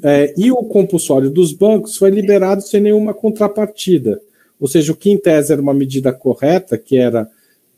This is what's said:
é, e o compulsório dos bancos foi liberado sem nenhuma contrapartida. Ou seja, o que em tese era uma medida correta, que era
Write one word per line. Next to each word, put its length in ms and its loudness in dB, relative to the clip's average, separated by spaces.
é, 320 2
e 160 2
o 120 2
compulsório 640 0
dos 220 2
bancos 440 0
foi 140 2
liberado 520 0
sem 180 -2
nenhuma 320 0
contrapartida. 1080 -2
Ou 80 -2
seja, 240 0
o 40 -8
que 140 -2
em 80 2
tese 340 0
era 80 0
uma 140 0
medida 380 -2
correta, 680 -2
que 180 -2
era 320 0